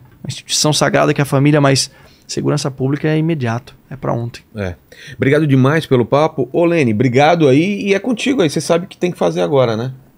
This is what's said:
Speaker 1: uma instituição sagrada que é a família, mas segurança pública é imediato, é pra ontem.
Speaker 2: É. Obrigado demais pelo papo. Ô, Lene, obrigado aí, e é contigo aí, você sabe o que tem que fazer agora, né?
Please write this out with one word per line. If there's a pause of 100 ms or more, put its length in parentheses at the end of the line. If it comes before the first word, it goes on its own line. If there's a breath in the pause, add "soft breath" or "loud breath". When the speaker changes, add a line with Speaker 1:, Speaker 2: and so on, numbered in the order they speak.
(240 soft breath)
Speaker 1:
uma
instituição
sagrada
que
é
a
família,
mas (360 soft breath)
segurança
pública
é
imediato, (140)
é
pra
ontem. (140)
Speaker 2:
É. (400 loud breath)
Obrigado
demais
pelo
papo.
Ô,
Lene,
obrigado
aí,
e
é
contigo
aí,
você
sabe
o
que
tem
que
fazer
agora,
né? (260)